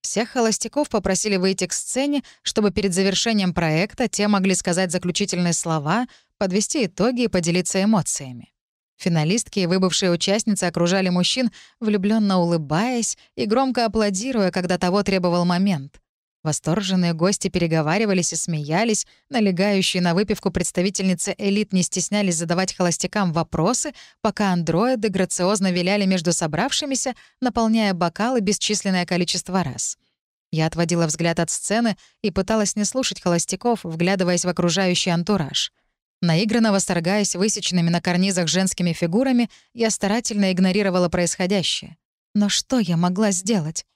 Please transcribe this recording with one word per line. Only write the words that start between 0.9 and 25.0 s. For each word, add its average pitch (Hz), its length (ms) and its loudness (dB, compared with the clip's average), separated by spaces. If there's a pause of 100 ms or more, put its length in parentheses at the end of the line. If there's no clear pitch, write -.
выйти 190 280 0
к 175 80 -6
сцене, 285 500 -2 (180)
чтобы 208 300 0
перед 196 220 0
завершением 190 600 0
проекта 170 560 0
те 208 180 0
могли 196 260 2
сказать 180 380 0
заключительные 175 640 -2
слова, 160 540 -2 (300)
подвести 208 480 0
итоги 247 380 0
и 226 60 0
поделиться 180 520 0
эмоциями. 147 720 -2 (440)
Финалистки 170 600 0
и 185 60 2
выбывшие 185 460 2
участницы 196 540 0
окружали 175 420 0
мужчин, 180 440 0 (280)
влюблённо 208 600 2
улыбаясь 170 760 0 (180)
и 240 100 -2
громко 247 400 2
аплодируя, 208 680 0
когда 180 260 -2
того 190 260 0
требовал 175 420 0
момент. 175 580 0 (400)
Восторженные 175 680 0
гости 185 340 0
переговаривались 175 840 0
и - 20 -8
смеялись, 165 720 -2 (220)
налегающие 196 720 0
на 170 100 2
выпивку 196 380 0
представительницы 185 840 -2
элит 208 340 0
не 180 120 2
стеснялись 190 520 -2
задавать 170 400 -2
холостякам 180 560 0
вопросы, 170 640 -2 (260)
пока 208 320 0
андроиды 190 560 0